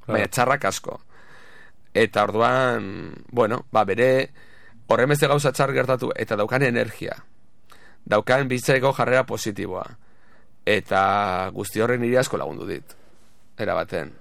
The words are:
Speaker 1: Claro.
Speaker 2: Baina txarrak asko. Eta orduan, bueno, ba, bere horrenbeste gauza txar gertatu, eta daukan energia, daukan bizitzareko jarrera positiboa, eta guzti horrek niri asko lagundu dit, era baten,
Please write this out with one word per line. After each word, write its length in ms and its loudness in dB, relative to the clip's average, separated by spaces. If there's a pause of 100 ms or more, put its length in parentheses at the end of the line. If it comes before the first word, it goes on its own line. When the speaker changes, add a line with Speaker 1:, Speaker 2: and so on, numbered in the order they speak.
Speaker 1:
Claro. 80 -8
Speaker 2:
Baina 160 0
txarrak 360 0
asko. 360 -4 (960)
Eta 300 4
orduan, 880 0 (160)
bueno, 420 0
ba, 120 4
bere 460 2 (580)
horrenbeste 380 4
gauza 260 2
txar 200 0
gertatu, 420 0
eta 220 -4
daukan 260 0
energia, 520 -2 (880)
daukan 440 2
bizitzareko 440 2
jarrera 320 2
positiboa, 600 -6 (800)
eta 880 2
guzti 260 -4
horrek 200 0
niri 160 2
asko 200 0
lagundu 300 -6
dit, 180 -8 (720)
era 180 -2
baten, 360 -4 (100)